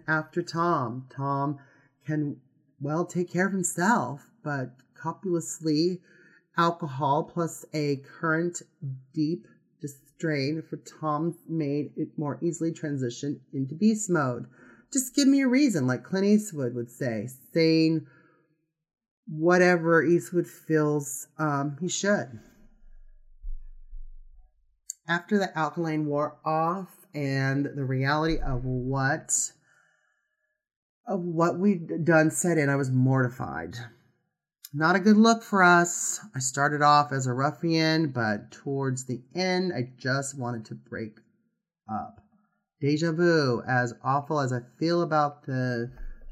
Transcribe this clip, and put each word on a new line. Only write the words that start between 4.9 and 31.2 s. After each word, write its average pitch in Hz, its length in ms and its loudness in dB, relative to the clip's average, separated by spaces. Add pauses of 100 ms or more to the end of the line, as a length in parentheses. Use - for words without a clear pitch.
copulously 165 1000 -2 (580)
alcohol 151 760 0
plus 165 400 -6
a 147 240 -2 (200)
current 165 440 -2 (520)
deep 156 320 -2 (360)
disdain 151 880 -4
for 160 80 -8 (240)
Tom 156 360 -2 (120)
made 147 480 -2
it 156 200 -4
more 143 240 -4
easily 165 300 -2
transition 143 720 -6 (100)
into 139 240 -6
beast 214 340 2
mode. 131 360 0 (480)
Just 262 220 -2
give 277 120 4
me 277 140 4
a 262 80 2
reason, 240 360 2
like 127 200 -2
Clint 190 220 0
Eastwood 151 480 2
would 120 140 -6
say, 117 380 -6 (260)
saying 160 520 4 (1200)
whatever 170 760 4
Eastwood 170 460 0
feels, 151 800 -2 (100)
um, 147 440 -2
he 180 80 -4
should. 151 500 -2 (2750)
After 175 300 0
the 190 180 -2
alkaline 156 520 -2
wore 147 360 -2
off 165 460 -2 (240)
and 135 500 0
the 139 200 -6
reality 143 560 0
of 127 240 -2
what, 131 680 -2 (1800)
of 196 120 -2
what 170 400 0